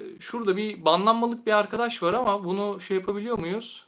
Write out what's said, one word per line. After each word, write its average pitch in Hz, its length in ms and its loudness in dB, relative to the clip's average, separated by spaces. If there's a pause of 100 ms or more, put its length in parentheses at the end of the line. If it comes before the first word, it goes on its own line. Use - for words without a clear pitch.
(200)
şurada 214 360 -2
bir 202 280 -4
banlanmalık 226 640 4
bir 214 60 2
arkadaş 214 500 0
var 175 120 2
ama 214 300 0
bunu 196 360 -2
şey 190 160 -2
yapabiliyor 202 420 -2
muyuz? 190 500 -8